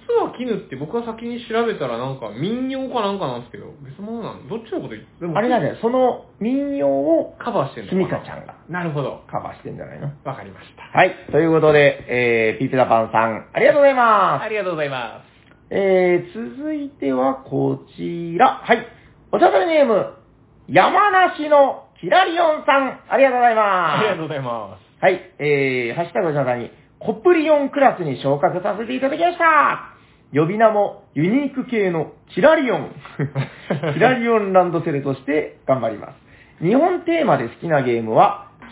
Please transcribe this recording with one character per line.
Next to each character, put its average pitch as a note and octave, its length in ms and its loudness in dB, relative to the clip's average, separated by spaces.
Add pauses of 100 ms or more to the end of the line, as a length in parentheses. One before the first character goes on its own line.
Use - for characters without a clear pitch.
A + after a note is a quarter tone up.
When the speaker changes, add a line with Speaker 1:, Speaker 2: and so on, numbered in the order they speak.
(140)
Speaker 1:
は A4+ 240 0
絹 B3 180 -4
っ - 20 -4 (120)
て - 60 -12
僕 D3 200 -8
は A#3 80 -4
先 A3+ 220 -12
に A#3+ 220 -10
調 A3+ 180 -2
べ A3 100 -2
た C#3+ 120 -6
ら A#2 100 -6
な B2 120 -6
ん C3+ 100 -10
か A2 100 -10 (100)
民 A#3 300 -4
謡 C4 200 -6
か A#3+ 120 -4
な G3+ 100 -2
ん G3+ 80 -6
か F3 80 -4
な B2 120 -6
ん A#2+ 40 -12
す - 80 -20
け - 60 -18
ど、 - 80 -16 (180)
別 C3+ 180 -18
物 A3+ 200 -10
な C#3 120 -10
の？ G2+ 140 -18
ど F3+ 100 -8
っ A3+ 60 -12
ち - 80 -18
の F#4 100 -6
こ - 20 -10
と B2+ 60 -12
言 G#2+ 100 -14
っ - 20 -20
て、 - 60 -20 (140)
で E3+ 60 -8
も E3 100 -4
Speaker 2:
あ G3+ 40 0
れ A#3+ 80 0
な A#3+ 100 2
ん - 20 -4
だ C#3 80 -2
よ、 G2+ 120 -8
そ A3+ 80 0
の B3+ 360 0 (140)
民 C#4 380 -2
謡 C#4 100 0
を C#4+ 520 0
Speaker 1:
カ A#3+ 120 -8
バ D#3+ 160 -2
ー - 20 -8
し - 60 -18
て A#2 60 -12
ん G2+ 40 -12
の F#2+ 40 -12
か F#3 60 -2
な？ F#3+ 60 2
Speaker 2:
ス F3+ 40 0
ミ - 20 -4
カ - 180 -6
ち - 60 -16
ゃ D2 40 -14
ん C#2+ 100 -16
が - 100 -20 (140)
Speaker 1:
な F3 140 -8
る E3 80 -4
ほ C#3+ 100 -4
ど。 A2 260 -8
Speaker 2:
カ - 140 -6
バ - 120 -12
ー - 20 -20
し - 80 -20
て A2+ 80 -12
ん - 40 -14
じ - 60 -14
ゃ C#2+ 40 -14
な C2+ 100 -18
い - 40 -16
の？ D3 120 -8 (120)
Speaker 1:
わ B2 120 -8
か G#2 80 -16
り G2 80 -18
ま F2 100 -20
し - 140 -20
た。 - 80 -20 (140)
Speaker 2:
は E3 60 8
い。 F#3 80 2 (200)
と C#3+ 80 2
い E3 80 4
う E3 40 4
こ D#3+ 100 4
と D3+ 120 6
で、 C#3+ 340 4
え A#2 500 0
ー、 - 20 -6
ピ C3 100 -2
ピ C3 80 -2
タ B2 80 4
パ A2+ 180 2
ン G#2+ 80 -8
さ A2+ 160 2
ん、 A2 240 -6
あ - 80 -4
り G#3+ 60 4
が D4+ 80 8
と D4 60 2
う - 20 6
ご C#4+ 40 8
ざ C#4 60 6
い C4+ 40 2
ま G3+ 440 4
す。 - 40 -10
Speaker 1:
あ G#3+ 40 -6
り G#3+ 80 -6
が G#3 80 -2
と F#3 60 -6
う - 40 -2
ご E3 40 -8
ざ D#3 80 -4
い C#3+ 40 -4
ま A#2+ 340 -10
す。 - 120 -20 (360)
Speaker 2:
え F3+ 640 2
ー、 A#3+ 240 -12
続 D4+ 160 -6
い C#4+ 160 -8
て C#4 220 -4
は B3+ 240 0
こ C3+ 460 -4 (160)
ち E3+ 400 -6
ら。 B3 260 2
は - 100 2
い。 - 140 -4 (440)
お G#3 80 0
し E4 60 6
ゃ F4+ 60 6
べ F#4 80 4
り F#4+ 80 0
ネ D#4 160 4
ー - 20 0
ム、 G#3 280 0 (540)
山 F#4 440 4
梨 F4+ 380 2
の C#4+ 380 4 (120)
キ E3+ 100 -6
ラ F4 160 6
リ E4+ 140 -2
オ D#4 220 2
ン - 40 -14
さ C#4 140 4
ん、 B3+ 200 -4 (100)
あ G3+ 80 0
り C4 60 4
が C4+ 80 6
と B3 40 -2
う B3 40 0
ご A#3+ 40 2
ざ A#3+ 80 6
い A3 40 2
ま F#3 420 2
す。 - 20 0
Speaker 1:
あ G#3 40 0
り G#3+ 60 2
が G3 40 0
と E3+ 60 -8
う - 40 -6
ご D#3 60 -8
ざ D3+ 60 -6
い C3+ 60 -6
ま G#2+ 360 -8
す。 - 260 -20
Speaker 2:
は F3 60 6
い。 F#3 100 0 (200)
え C3+ 520 0
ー、 A#2 40 -8
ハ E3+ 80 -4
ッ - 20 -12
シ E3+ 60 -16
ュ - 20 -20
タ - 80 -2
グ F3+ 60 -2
お D#3 60 -2
し C#3+ 40 -2
ゃ C#3+ 60 0
べ B2+ 180 -2
り、 G#2+ 100 -12 (280)
コ - 160 -6
プ F4+ 180 4
リ D#4 160 0
オ D4+ 80 4
ン C#4 120 -2
ク C#4+ 100 -4
ラ C4 180 4
ス F#3 60 -6
に C3+ 180 -6
昇 C#3+ 180 0
格 F3 220 -2
さ G3 180 -4
せ A#3 60 -8
て B3 100 -6
い B3+ 60 -6
た C4+ 80 0
だ D4+ 80 -6
き E4 60 -4
ま F4 80 2
し F4 60 -8
た。 D#4 580 0 (380)
呼 D3 120 2
び F#3+ 140 -2
名 A3+ 120 6
も G#3 320 -2 (120)
ユ D#3+ 160 0
ニ C#4 200 0
ー - 20 -18
ク C4 120 -6
系 G3+ 240 0
の E3 240 -4 (220)
キ G3 60 -4
ラ D#4 140 8
リ C4+ 160 0
オ F3 60 0
ン。 B2 140 -8 (260)
<laughs> D3 760 -6
キ D#3 40 -2
ラ B3 140 4
リ A#3 160 -2
オ A3+ 80 4
ン G3 160 -2
ラ F#3 100 8
ン F3 80 -4
ド D#3+ 120 -2
セ E3 80 -4
ル C#3 120 -2
と C#3 120 -2
し - 100 -16
て - 400 -4
頑 C3 160 0
張 A2+ 80 -2
り G#2 80 -8
ま - 160 -14 (460)
す。 - 40 -14
日 F#3 120 2
本 F4 260 2
テ E4 220 -2
ー - 20 -2
マ D#3+ 120 2
で A#2 120 -4
好 - 60 -20
き - 120 -10
な D3+ 140 2
ゲ B2 180 0
ー A#2 40 -6
ム A2 120 -2
は G3 340 2 (220)